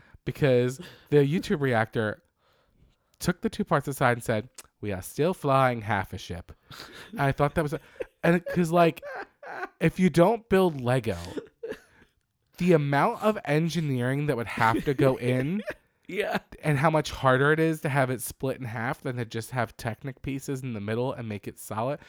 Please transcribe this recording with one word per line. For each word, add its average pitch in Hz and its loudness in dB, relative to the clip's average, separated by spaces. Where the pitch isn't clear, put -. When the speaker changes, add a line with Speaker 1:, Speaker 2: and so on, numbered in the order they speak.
Speaker 1:
because 127 2
the 147 8
YouTube 151 2
reactor 113 0
took - -2
the 226 -4
two - -4
parts 156 -2
aside 131 0
and 117 -6
said, 113 -2
"We 107 -6
are 92 -6
still 156 -2
flying 135 2
half 101 -2
a 95 -10
ship." - -12
And 220 -6
I 139 2
thought 143 0
that 170 0
was 147 -4
a, 160 -4
and 170 6
it, 175 0
'cause, 165 0
like, 170 4
if 165 0
you 185 6
don't 180 4
build 180 2
Lego, 120 0
the 175 4
amount 147 2
of 214 2
engineering 147 0
that 139 0
would 117 -4
have 117 2
to 147 2
go 131 4
in 127 0
Speaker 2:
<laughs> - -20
Yeah. 208 -4
Speaker 1:
and 151 2
how 156 2
much 156 0
harder 135 4
it 160 2
is 160 2
to 160 -2
have 131 2
it 117 -4
split - -6
in 131 -10
half 120 -6
than 131 -6
to 120 -4
just 113 -8
have 123 -4
Technic - -8
pieces 135 -6
in 127 -6
the 104 -6
middle 113 -2
and 117 -10
make 104 -8
it - -12
solid, 120 -6